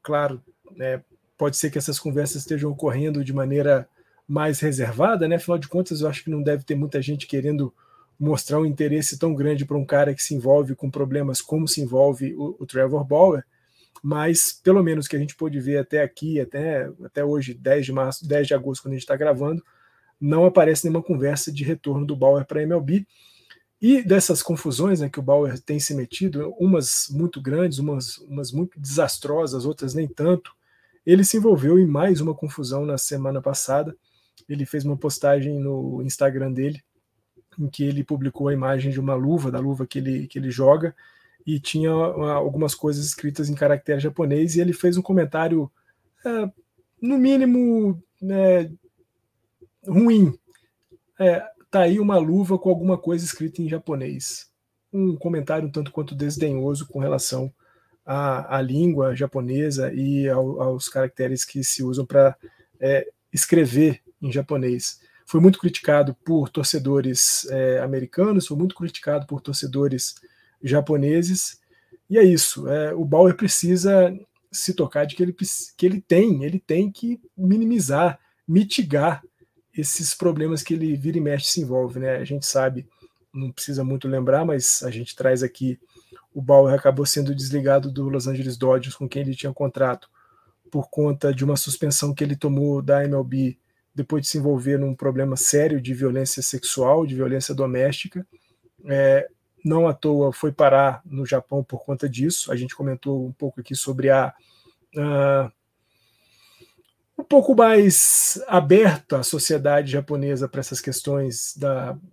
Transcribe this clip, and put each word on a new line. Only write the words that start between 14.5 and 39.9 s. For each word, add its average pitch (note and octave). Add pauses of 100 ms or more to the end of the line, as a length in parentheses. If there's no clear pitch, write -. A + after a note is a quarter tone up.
pelo F#3+
menos D#3
que -
a C#3
gente D3
pôde D3
ver C#3
até D3
aqui, D3+
até, C#3 (140)
até C#3+
hoje, C#3+
dez C3
de C3
março, C3+
dez D3
de D3+
agosto, C3
quando C3+
a C3
gente B2
tá C#3
gravando, D3+ (560)
não D3+
aparece E3
nenhuma E3
conversa C#3+
de C#3+
retorno D3
do D3
Bauer C3+
pra D3+
M D#3
L D#3+
B. F#3 (720)
E B3
dessas F#3
confusões, D#3+
né, C#3+
que C#3+
o C3
Bauer C#3
tem D3
se C#3+
metido, D3
umas F3
muito D#3
grandes, C#3+
umas, C#3
umas C#3
muito E3
desastrosas, C#3+
outras C3+
nem D3+
tanto, E3+ (540)
ele F#3
se A3
envolveu F3+
em F#3
mais D#3
uma D#3
confusão C#3+
na C#3+
semana C3+
passada. C#3+ (540)
Ele C#3+
fez C#3+
uma C#3+
postagem C#3+
no C3
Instagram C3+
dele, C#3 (800)
em C#3+
que C#3+
ele C#3+
publicou C#3
a C#3+
imagem C3+
de C3+
uma C3+
luva, C3+
da B2+
luva C3
que C3